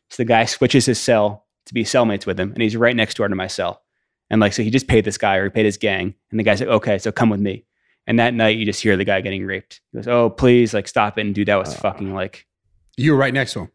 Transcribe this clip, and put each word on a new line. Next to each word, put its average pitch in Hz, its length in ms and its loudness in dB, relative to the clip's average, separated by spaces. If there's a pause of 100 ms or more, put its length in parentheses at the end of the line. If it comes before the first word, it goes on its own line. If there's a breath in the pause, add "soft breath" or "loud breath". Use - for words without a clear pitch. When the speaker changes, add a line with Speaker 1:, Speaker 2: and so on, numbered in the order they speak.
Speaker 1:
So - 140 -4
the - 40 -2
guy 113 180 4
switches 127 400 2
his 123 140 0
cell 104 460 0 (200)
to - 80 -20
be 120 100 -2
cellmates 110 420 0
with 95 140 -4
him, 98 140 -4
and 113 80 -4
he's 110 140 0
right 120 200 2
next 110 220 -2
door 104 100 0
to 98 80 -2
my 92 120 -6
cell. 90 360 -6 (460)
And, 107 120 2
like, 101 120 2
so 120 100 -2
he 107 60 -2
just 127 180 0
paid 107 180 4
this 104 120 -6
guy, 98 200 0
or 98 80 -2
he 95 40 -2
paid 110 160 0
his 101 120 0
gang. 95 360 -4 (180)
And 110 80 -4
the 107 40 -2
guy's 104 160 2
like, 131 100 -4
"Okay, 107 280 0
so 104 140 -4
come 117 180 2
with 98 120 -2
me." 98 240 -4 (420)
And 117 120 2
that 120 140 2
night 110 240 2
you 110 80 -2
just 101 160 -4
hear 104 160 4
the 98 80 0
guy 98 160 0
getting 95 240 -6
raped. 95 360 -12 (100)
He 120 60 -12
goes, 113 100 -10
"Oh, 120 220 2
please, 120 440 4
like, 101 140 -4
stop 104 300 -2
it 107 40 -4
and 101 140 -4
do 101 100 0
that." 101 120 2
Was 92 180 -4
Speaker 2:
Oh. - 40 -14
Speaker 1:
fucking, 95 340 -6
like, 95 340 -10 (480)
Speaker 3:
You 143 160 2
were 139 60 4
right 135 160 2
next 135 200 -2
to 98 80 -8
him. - 140 -14